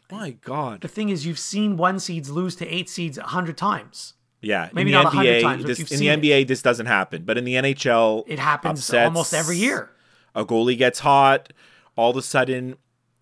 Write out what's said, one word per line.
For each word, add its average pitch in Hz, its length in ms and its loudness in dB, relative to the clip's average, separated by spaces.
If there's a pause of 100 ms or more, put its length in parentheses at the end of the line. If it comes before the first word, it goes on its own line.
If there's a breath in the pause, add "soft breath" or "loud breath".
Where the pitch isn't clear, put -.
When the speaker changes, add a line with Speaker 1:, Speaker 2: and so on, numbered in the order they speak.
(100)
Speaker 1:
my 190 220 -12
God. 123 480 -8
Speaker 2:
The 160 80 -12
thing 214 200 -6
is, 170 180 -4
you've 165 120 -6
seen 208 380 -2
one 185 240 0
seeds 160 300 -8
lose 175 260 -4
to 165 100 -10
eight 170 240 -8
seeds 165 280 -8
a - 60 -12
hundred 165 320 -6
times. 175 580 -6 (260)
Speaker 1:
Yeah, 95 320 -2
Speaker 2:
Maybe 143 200 0
Speaker 1:
in - 40 4
the - 60 8
Speaker 2:
not - 100 2
a - 40 0
hundred 131 140 4
Speaker 1:
N 120 40 4
B 120 40 4
A, 117 40 4
Speaker 2:
times, 131 200 0
but - 60 -6
Speaker 1:
this, 123 120 -4
Speaker 2:
you've 160 100 -8
Speaker 1:
in 139 80 -2
Speaker 2:
seen 147 80 0
Speaker 1:
the - 40 4
Speaker 2:
it. - 20 4
Speaker 1:
N 156 80 2
B 147 120 4
A, 139 120 6
this 127 180 -2
doesn't 120 240 2
happen, 95 380 0
but 110 120 -2
in 123 80 -2
the 123 120 -2
N 127 80 0
H 135 220 -2
L, 113 420 2
Speaker 2:
It 151 100 -8
happens 147 400 -2
Speaker 1:
upsets, 120 280 2
Speaker 2:
almost 165 280 0
every 160 220 -2
year. 233 340 -2 (460 soft breath)
Speaker 1:
a 107 80 -2
goalie 117 340 2
gets 123 220 2
hot, 135 520 4 (440 soft breath)
all 117 160 4
of 127 40 -4
a 131 60 -4
sudden, 127 540 -2 (460)